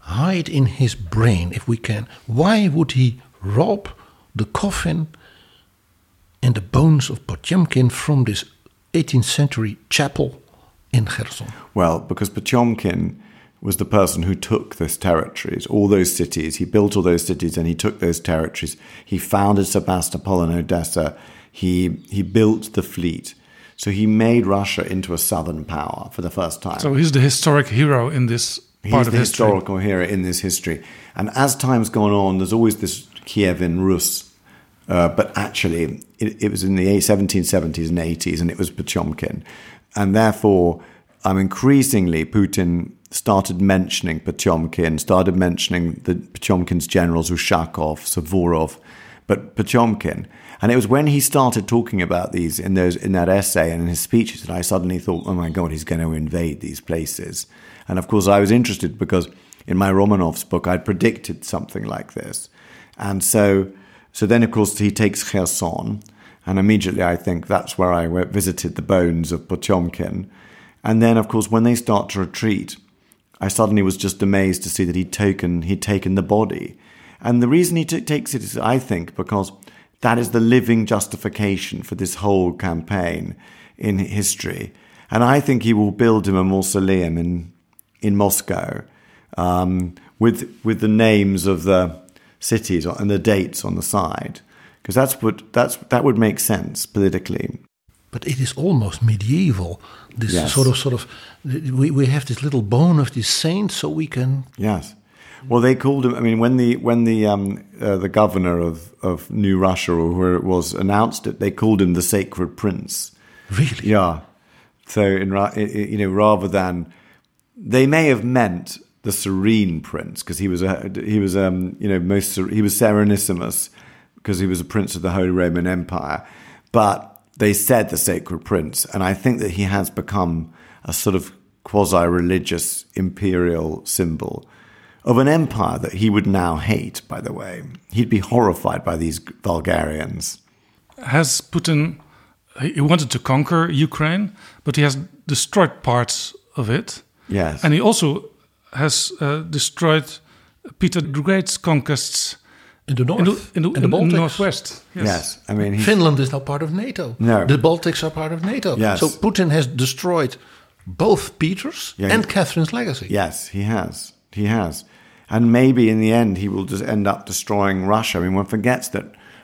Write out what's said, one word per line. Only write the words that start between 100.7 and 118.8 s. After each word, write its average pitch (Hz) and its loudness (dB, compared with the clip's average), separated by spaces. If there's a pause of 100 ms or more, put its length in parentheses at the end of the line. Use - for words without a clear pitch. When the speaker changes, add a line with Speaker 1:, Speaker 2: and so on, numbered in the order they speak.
Speaker 1:
sort 135 -2
of, 110 -8 (380)
we, 135 0
we 139 2
have 139 0
this 120 -6
little 139 0
bone 147 4
of 131 0
this 113 -4
saint, 180 -2
so - -6
we 156 -4
can 131 -2 (140)
Speaker 2:
Yes. 98 -4 (540)
Well, 120 4
they 127 6
called 135 0
him, 120 2
I 120 -6
mean, 113 2
when 120 4
the, 120 4
when 117 2
the, 110 2
um, 101 0 (160)
uh, 104 0
the 95 -2
governor 90 2
of, 82 -6 (100)
of 90 -4
New 98 2
Russia, 92 2
or 85 2
whoever 90 2
it - -2
was, 90 0
announced 104 0
it, 107 -8
they 101 0
called 107 2
him 90 4
the 87 0
Sacred 92 -4
Prince. - -6 (380)
Speaker 1:
Really? 104 -2
Speaker 2:
Yeah. 90 2 (640)
So, - 0
in 98 2
ra-, 98 0
i-, 107 -4
i-, 104 -4
you 107 -4
know, 98 0
rather 101 4
than, 90 -2 (640)
they 135 2
may 160 4
have 120 2
meant 113 -2 (240)